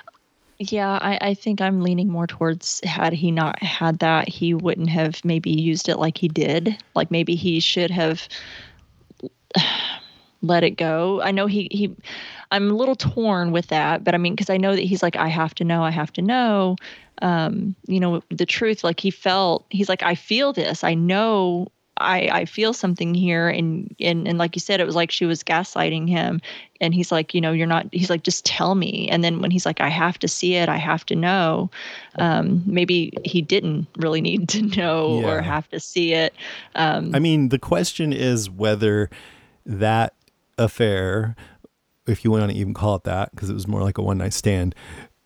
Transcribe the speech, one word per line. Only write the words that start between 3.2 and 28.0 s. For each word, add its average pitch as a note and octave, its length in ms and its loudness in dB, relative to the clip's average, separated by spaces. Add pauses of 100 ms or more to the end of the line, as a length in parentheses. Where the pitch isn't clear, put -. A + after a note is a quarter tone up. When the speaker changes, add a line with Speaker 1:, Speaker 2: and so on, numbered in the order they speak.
Speaker 1:
not D#3+ 320 0
had E3 380 0
that, D#3+ 280 2
he E3+ 260 0
wouldn't E3 360 0
have D#3+ 340 0
maybe E3+ 280 0
used D#3+ 360 0
it E3+ 100 2
like D#3+ 200 0
he F3+ 80 0
did. E3 500 0 (200)
Like, E3 160 0
maybe E3+ 240 0
he E3 240 0
should F3 320 0
have E3+ 340 -2 (1300)
<sighs> F#3 80 4 (800)
let E3+ 220 4
it - 80 2
go. E3+ 500 0
I G3 80 0
know G3 160 2
he, G3+ 240 -2
he, G3+ 240 -2 (560)
I'm G3+ 200 2
a G#3 40 2
little C4 220 2
torn F#3 560 0
with E3+ 160 0
that, D3+ 360 0
but F3 100 2
I F3 40 2
mean, F3 180 0
'cause G3+ 140 0
I F#3+ 60 2
know F#3+ 180 2
that F#3 80 2
he's F#3 200 0
like, E3+ 140 0
"I D#3+ 120 0
have D#3+ 280 -2
to F3 80 -2
know, E3+ 200 2
I D#3+ 60 0
have D#3 240 -4
to F3 80 -4
know." G3+ 540 2 (460)
Um, F3 520 0 (120)
you F#3 140 2
know, F3 300 0
the E3+ 160 0
truth, - 380 0
like, E3+ 160 0
he F#3+ 100 0
felt, F#3 600 0
he's G3 180 0
like, F#3 140 0
"I F3 120 0
feel C4+ 380 0
this. - 320 -2
I E3+ 100 2
know F#3 720 0 (320)
I, - 320 0
I F3 120 0
feel A3 280 -2
something F3 420 -2
here." E3+ 340 2
And, - 520 -2
and, E3+ 280 0
and E3+ 100 0
like E3+ 160 -2
you F3 60 -6
said, G3 200 -2
it E3+ 60 0
was E3 80 -2
like E3+ 160 0
she - 160 0
was E3 160 -2
gaslighting D#3+ 680 -2
him. E3+ 320 0 (400)
And E3+ 140 2
he's F3 160 0
like, D#3+ 240 0
you F3+ 60 0
know, D#3+ 100 0
"You're E3 160 0
not," E3 260 0
he's F3+ 180 0